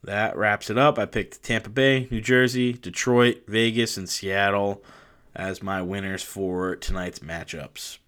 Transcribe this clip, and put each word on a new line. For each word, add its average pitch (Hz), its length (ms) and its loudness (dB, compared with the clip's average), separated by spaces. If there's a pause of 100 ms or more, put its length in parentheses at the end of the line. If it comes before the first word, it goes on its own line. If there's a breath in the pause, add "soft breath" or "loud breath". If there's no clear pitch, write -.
that 104 340 -2
wraps 104 320 0
it 110 80 0
up. 143 220 4
I 104 60 0
picked - 380 -6
Tampa 110 260 -2
Bay, 131 420 4
New 113 100 -4
Jersey, 123 520 4
Detroit, 120 720 2
Vegas, 113 500 0
and 92 100 -8
Seattle 98 760 0 (520 loud breath)
as 92 280 -8
my 95 180 -4
winners 95 400 -6
for 92 540 -4
tonight's 90 440 -6
matchups. - 800 -12 (100)